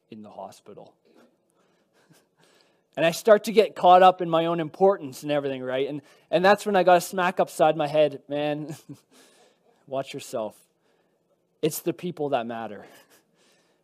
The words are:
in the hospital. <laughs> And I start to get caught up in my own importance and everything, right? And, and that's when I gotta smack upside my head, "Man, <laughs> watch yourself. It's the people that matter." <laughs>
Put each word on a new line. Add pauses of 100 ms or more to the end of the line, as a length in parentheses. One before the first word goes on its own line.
(120)
in
the
hospital.
<laughs> (1900)
And
I
start
to
get
caught
up
in
my
own
importance
and
everything,
right?
And, (260)
and
that's
when
I
gotta
smack
upside
my
head,
"Man, (560)
<laughs>
watch
yourself. (1080)
It's
the
people
that
matter."
<laughs> (880)